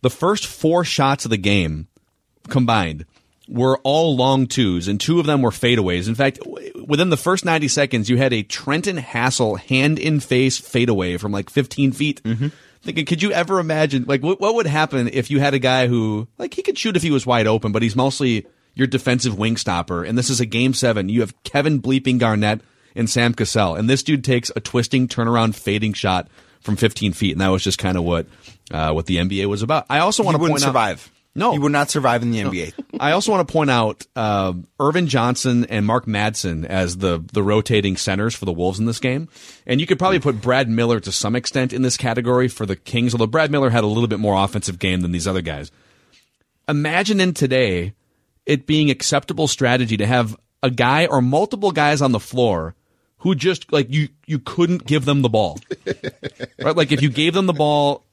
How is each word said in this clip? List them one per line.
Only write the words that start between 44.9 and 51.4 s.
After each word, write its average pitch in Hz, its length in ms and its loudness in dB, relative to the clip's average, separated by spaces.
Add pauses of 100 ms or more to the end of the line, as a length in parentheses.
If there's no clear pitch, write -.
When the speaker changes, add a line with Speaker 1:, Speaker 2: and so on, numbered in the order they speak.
Speaker 1:
than 87 100 -2
these 87 160 -2
other 92 140 -2
guys. 73 280 -8 (960)
Imagine 170 520 0
in 185 140 2
today 107 580 0 (520)
it 139 220 -2
being 151 240 2
acceptable 151 560 -2
strategy 123 520 0
to 101 80 0
have 117 300 0 (260)
a 131 80 0
guy 127 360 2
or 135 140 2
multiple 156 500 0